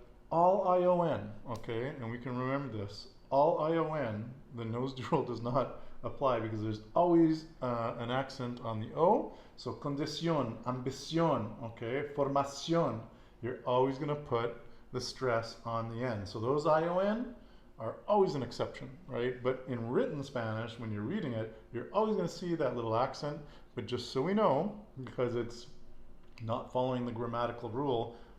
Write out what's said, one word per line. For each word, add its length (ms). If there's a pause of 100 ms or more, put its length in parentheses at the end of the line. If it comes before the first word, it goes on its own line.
(320)
all 360
I 180
O 160
N, 280 (220)
okay, 500
and 100
we 60
can 200
remember 400
this, 300 (220)
all 300
I 180
O 160
N, 360 (260)
the 100
nose 360
<laughs> 100
roll 120
does 180
not 400 (220)
apply 360
because 220
there's 200 (140)
always, 500 (160)
uh, 380
an 120
accent 520
on 160
the 160
O. 380 (220)
So 180
condición, 840 (100)
ambición, 840 (140)
okay, 420 (100)
formación, 840 (420)
you're 240
always 320
gonna 180
put 400 (360)
the 100
stress 640
on 260
the 140
end. 220
So 120
those 260
I 220
O 120
N 340 (460)
are 180 (100)
always 280
an 80
exception, 460 (180)
right? 360
But 240
in 220
written 340
Spanish, 560
when 120
you're 120
reading 300
it, 220 (180)
you're 200
always 220
gonna 120
see 280
that 200
little 200
accent. 440 (360)
But 100
just 260
so 100
we 120
know, 400 (300)
because 320
it's 320 (760)
not 280
following 340
the 60
grammatical 580
rule 460 (240)